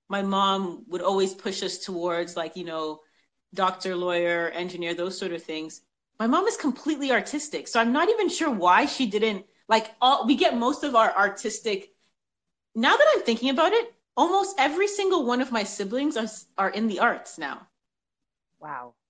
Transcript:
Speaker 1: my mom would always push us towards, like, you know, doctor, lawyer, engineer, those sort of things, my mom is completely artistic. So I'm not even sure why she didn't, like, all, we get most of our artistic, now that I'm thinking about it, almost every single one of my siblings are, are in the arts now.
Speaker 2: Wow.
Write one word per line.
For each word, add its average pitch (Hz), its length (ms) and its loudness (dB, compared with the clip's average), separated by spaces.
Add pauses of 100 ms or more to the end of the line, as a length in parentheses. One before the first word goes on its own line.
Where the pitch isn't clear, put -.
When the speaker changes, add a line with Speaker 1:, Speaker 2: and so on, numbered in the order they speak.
Speaker 1:
my 196 140 -2
mom 196 640 0
would 175 160 -6
always 190 320 0
push - 260 -6
us 180 160 -6
towards, 175 580 -4
like, 160 200 -6
you 180 80 -10
know, 160 380 -8 (520)
doctor, 185 420 -2
lawyer, 175 540 0
engineer, 175 460 -6
those 180 200 -4
sort 185 160 -6
of 165 120 -8
things, 160 380 -10 (360)
my 220 80 -2
mom 330 220 2
is 453 100 0
completely 277 540 -2
artistic. 214 560 -2
So 240 120 0
I'm 233 140 2
not 320 160 2
even 427 200 0
sure 320 200 -2
why 196 380 4
she 269 180 -2
didn't, 208 400 0 (220)
like, 220 240 2 (100)
all, 254 240 4
we 247 100 4
get 277 220 4
most 240 260 0
of 277 120 0
our 220 200 6
artistic, 202 800 -2 (800)
now 285 240 4
that 605 160 6
I'm 440 80 2
thinking 240 300 0
about 320 220 4
it, 466 200 0 (240)
almost 370 400 2
every 302 300 2
single 381 360 0
one 240 180 0
of 254 100 -4
my 220 120 0
siblings 233 540 -4
are, 220 100 -2 (300)
are 190 140 2
in 214 160 0
the 202 120 -2
arts - 380 0
now. 139 300 -10 (920)
Speaker 2:
Wow. 127 360 -14 (140)